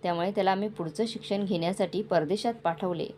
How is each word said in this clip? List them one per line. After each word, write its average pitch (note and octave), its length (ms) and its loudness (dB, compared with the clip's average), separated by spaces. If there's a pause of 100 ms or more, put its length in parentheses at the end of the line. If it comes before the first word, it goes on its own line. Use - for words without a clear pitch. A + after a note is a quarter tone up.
त्यामुळे F3 280 0
त्याला F#3+ 200 2
आम्ही G3 180 0
पुढचं G3 380 -2
शिक्षण G#3 380 -2
घेण्यासाठी F3+ 580 0
परदेशात G3+ 520 2
पाठवले. E3+ 520 -2 (120)